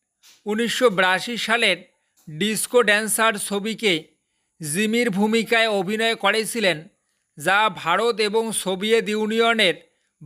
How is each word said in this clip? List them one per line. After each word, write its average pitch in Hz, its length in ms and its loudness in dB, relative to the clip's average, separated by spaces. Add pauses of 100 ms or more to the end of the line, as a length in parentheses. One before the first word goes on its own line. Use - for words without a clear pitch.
(460)
উনিশশো 226 440 0
বিরাশি 185 480 0
সালের 214 400 0 (520)
ডিস্কো 208 540 0
ড্যান্সার 214 500 2
ছবিকে 202 720 -2 (680)
জিমির 220 360 0
ভূমিকায় 220 600 2
অভিনয় 214 460 0
করেছিলেন, 202 720 -2 (500)
যা 196 380 2
ভারত 196 440 0
এবং 220 320 -2
সোভিয়েত 196 580 -2
ইউনিয়নের 220 640 2 (520)